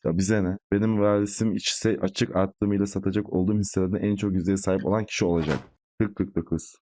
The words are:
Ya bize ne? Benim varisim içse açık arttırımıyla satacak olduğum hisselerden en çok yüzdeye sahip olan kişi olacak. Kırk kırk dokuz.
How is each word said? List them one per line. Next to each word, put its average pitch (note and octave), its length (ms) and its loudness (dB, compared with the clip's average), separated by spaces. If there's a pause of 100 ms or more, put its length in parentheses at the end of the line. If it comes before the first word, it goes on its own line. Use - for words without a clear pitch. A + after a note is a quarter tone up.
Ya E2 140 0
bize G2 260 2
ne? F#2 140 -2 (140)
Benim G#2+ 280 2
varisim G#2 540 2
içse - 460 -2
açık F#2+ 360 -2
arttırımıyla G2+ 500 0
satacak G2 460 -2
olduğum F#2 260 2
hisselerden G2 500 0
en G#2 80 2
çok G2+ 180 0
yüzdeye F#2 220 2
sahip F#2+ 300 0
olan G#2+ 180 0
kişi - 200 -2
olacak. D#2+ 340 0 (400)
Kırk G#2+ 180 -2
kırk - 200 -2
dokuz. - 480 -4